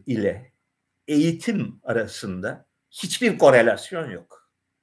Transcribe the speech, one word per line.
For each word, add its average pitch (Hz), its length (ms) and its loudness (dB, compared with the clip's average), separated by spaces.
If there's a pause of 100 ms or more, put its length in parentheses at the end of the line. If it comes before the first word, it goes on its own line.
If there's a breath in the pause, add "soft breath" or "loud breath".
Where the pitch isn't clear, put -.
ile 107 520 -4 (500)
eğitim 160 760 -2
arasında 107 840 -6 (260)
hiçbir - 460 -2
korelasyon 131 760 4
yok. - 400 -18 (300)